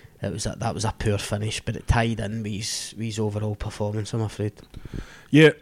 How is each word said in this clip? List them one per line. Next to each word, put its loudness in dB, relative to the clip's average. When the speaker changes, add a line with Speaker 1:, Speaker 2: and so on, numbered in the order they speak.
Speaker 1:
It -2
was -6
a, -4
that -2
was -4
a -2
poor 2
finish, -4
but -4
it -10
tied 2
in -6
with -4
his, -6
with -6
his -4
overall 0
performance, -4
I'm 0
afraid. -2
Speaker 2:
Yeah, 10